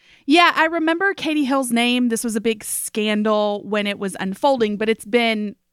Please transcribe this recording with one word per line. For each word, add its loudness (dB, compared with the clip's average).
Yeah, 6
I 2
remember 0
Katie -2
Hill's 0
name. 2
This -2
was -2
a -2
big -2
scandal -2
when -2
it -6
was -6
unfolding, 0
but -2
it's -2
been 0